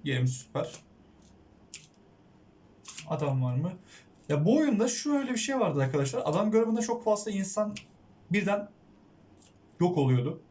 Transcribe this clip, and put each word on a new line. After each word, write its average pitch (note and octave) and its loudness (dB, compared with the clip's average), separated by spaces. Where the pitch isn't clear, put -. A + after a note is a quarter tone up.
Yerimiz B2+ 0
süper. - -6
Adam C#3 0
var B2 0
mı? E3 0
Ya D3 2
bu A#3 6
oyunda C4 4
şöyle C#4 -2
bir A#3+ -2
şey C4+ -2
vardı C#3+ 0
arkadaşlar. C3+ 0
Adam G3 0
görevinde A3+ 4
çok A#3 -4
fazla G#3+ 0
insan G#3 -2
birden G3+ 0
yok F3 2
oluyordu. C3 2